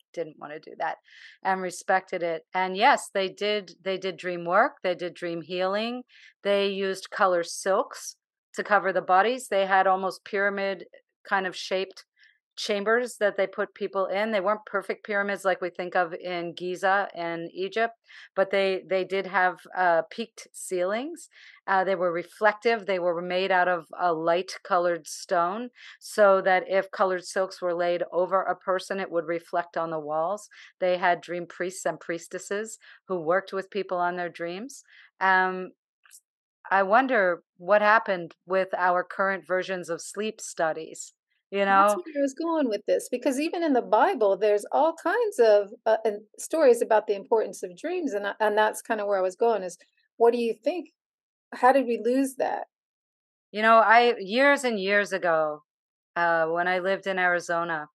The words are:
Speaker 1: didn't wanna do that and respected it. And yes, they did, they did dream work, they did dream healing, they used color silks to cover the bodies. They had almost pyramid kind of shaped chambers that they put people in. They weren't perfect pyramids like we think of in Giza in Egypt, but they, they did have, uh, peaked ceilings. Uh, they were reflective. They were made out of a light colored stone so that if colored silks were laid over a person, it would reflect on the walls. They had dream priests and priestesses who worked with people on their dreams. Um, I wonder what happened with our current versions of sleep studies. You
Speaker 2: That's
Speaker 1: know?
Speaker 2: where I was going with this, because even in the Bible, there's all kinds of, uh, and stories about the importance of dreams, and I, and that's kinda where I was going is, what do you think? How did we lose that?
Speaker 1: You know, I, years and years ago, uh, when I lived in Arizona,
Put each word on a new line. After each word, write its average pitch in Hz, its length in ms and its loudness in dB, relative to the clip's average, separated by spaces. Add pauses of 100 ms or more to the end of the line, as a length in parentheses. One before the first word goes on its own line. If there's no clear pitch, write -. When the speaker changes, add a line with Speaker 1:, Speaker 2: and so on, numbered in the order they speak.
(140)
Speaker 1:
didn't 156 260 -10
wanna 151 200 -14
do - 200 -20
that - 180 -4 (460)
and 190 180 0
respected 185 600 -2
it. 165 200 -4 (100)
And 185 220 -2
yes, 233 380 2
they 190 160 -2
did, 202 440 -4 (100)
they 190 160 -4
did 185 180 -6
dream 175 280 -6
work, 196 380 2
they 180 120 0
did 170 180 -8
dream 170 300 -8
healing, 202 600 -4 (400)
they 202 240 2
used 190 440 -6
color 180 320 2
silks - 720 -4 (400)
to 202 80 -6
cover 190 280 2
the 175 100 0
bodies. 202 480 2
They 196 180 0
had 190 180 4
almost 190 400 0
pyramid 196 600 -2 (440)
kind 190 160 0
of 175 100 -6
shaped 190 480 -6 (520)
chambers 220 640 0
that 202 160 2
they 190 120 0
put 190 260 -6
people 196 320 -4
in. 202 260 -2
They 208 80 0
weren't 196 280 -2
perfect 196 400 -6
pyramids 202 360 -2
like 180 160 0
we 180 120 -6
think 180 240 -6
of 175 180 0
in 175 400 -8
Giza 185 640 -2
in 170 360 -6
Egypt, 220 420 -4 (420)
but 190 160 0
they, 190 360 0
they 185 160 0
did 190 220 -4
have, 180 320 0 (180)
uh, 170 360 2
peaked - 420 -12
ceilings. 214 760 -6 (360)
Uh, 190 180 2
they 190 120 0
were 175 160 0
reflective. 208 720 0
They 190 140 -2
were 175 240 -2
made 185 280 -2
out 180 160 4
of 175 200 -2 (120)
a 175 140 2
light 170 380 -2 (120)
colored 175 440 0
stone 190 640 -2 (300)
so 196 420 4
that 185 260 2
if 185 240 0
colored 185 340 0
silks 190 340 -4
were 175 140 -2
laid 175 380 -2
over 180 320 0
a 180 120 -2
person, 190 440 -4
it 190 100 -6
would 165 160 -2
reflect 170 500 -6
on 165 140 -4
the 160 100 -6
walls. 160 480 -4 (320)
They 180 180 0
had 175 240 2
dream 170 260 -8
priests 185 400 -6
and 160 120 -4
priestesses 190 800 -8 (300)
who 180 120 -4
worked 180 320 0
with 190 200 -8
people 190 260 -6
on 175 180 -2
their 175 140 -6
dreams. 175 540 -12 (360)
Um, 185 520 2 (1000)
I 196 140 4
wonder 208 580 2 (160)
what 196 240 2
happened 208 540 2 (100)
with 190 320 0
our 180 260 2
current 190 440 -4
versions 180 420 -4
of 165 120 -6
sleep 214 380 -8
studies. - 760 -6 (380)
You 196 140 0
Speaker 2:
That's 196 280 6
Speaker 1:
know? 208 100 -4
Speaker 2:
where 285 160 -6
I - 40 2
was 277 100 0
going 320 340 0
with 208 200 -2
this, 185 240 0
because 247 280 0
even 339 240 -2
in 302 100 2
the 233 100 2
Bible, 214 520 4
there's 208 360 2
all 311 320 2
kinds 415 340 0
of, 208 300 6 (180)
uh, 220 180 4
and 208 180 -2 (180)
stories 262 420 4
about 214 240 2
the 208 80 0
importance 202 480 -2
of 180 160 -12
dreams, 320 360 -4
and 202 120 -4
I, 202 140 -4
and 214 180 2
that's 214 240 2
kinda 214 240 -4
where 202 140 0
I - 20 0
was 185 140 -2
going 226 260 2
is, 180 160 -10 (400)
what 233 160 6
do 240 60 0
you 233 240 -2
think? 330 260 -4 (640)
How 247 180 4
did 262 140 4
we 226 180 -2
lose 262 360 0
that? - 240 -4 (880)
Speaker 1:
You 208 100 -6
know, 226 140 6
I, 226 420 6
years 254 460 2
and 233 160 -2
years 196 340 0
ago, 160 480 0 (540)
uh, 170 320 2
when 175 200 0
I 185 120 0
lived 190 260 -2
in 190 140 -2
Arizona, 170 760 0